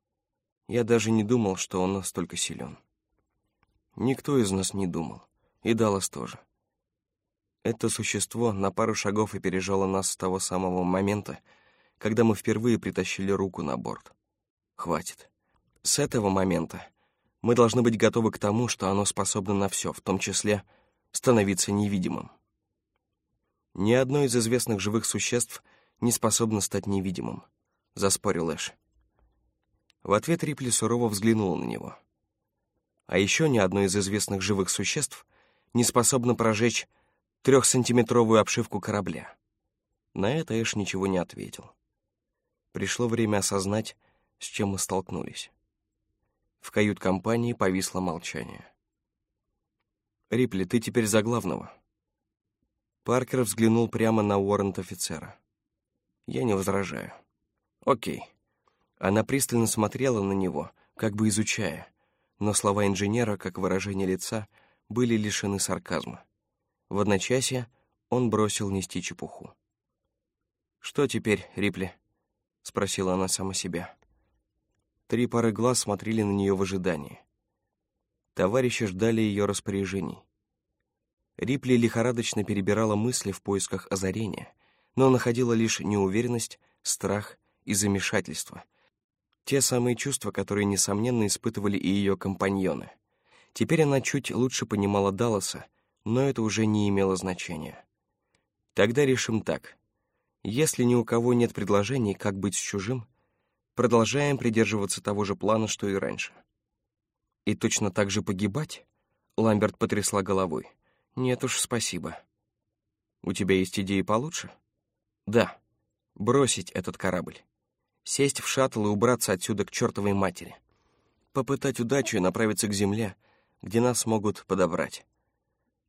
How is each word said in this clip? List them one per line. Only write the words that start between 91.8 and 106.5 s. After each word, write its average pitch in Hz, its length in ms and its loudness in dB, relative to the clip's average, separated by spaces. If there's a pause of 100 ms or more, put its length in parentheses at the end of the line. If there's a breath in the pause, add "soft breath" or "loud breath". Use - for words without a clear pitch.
ее 98 300 2
компаньоны. 95 720 -2 (640 soft breath)
Теперь 160 300 2
она 139 180 4
чуть - 280 -4
лучше 127 360 -2
понимала 101 480 2
Далласа, 101 520 -2 (380)
но 117 180 0
это 135 200 0
уже 110 240 0
не 104 240 2
имело 98 260 2
значения. 87 720 -8 (880)
«Тогда 120 320 4
решим 117 360 2
так. - 360 -6 (720)
Если 127 340 0
ни 123 120 6
у 120 80 4
кого 117 300 2
нет 120 200 4
предложений, 101 600 0
как 98 260 -4
быть 95 160 -2
с - 40 -4
чужим, 107 460 -6 (680)
продолжаем 123 640 4
придерживаться 107 640 0
того 104 240 -2
же 98 100 -4
плана, 107 320 0
что 104 220 -4
и 98 60 -2
раньше». 64 360 -4 (1120)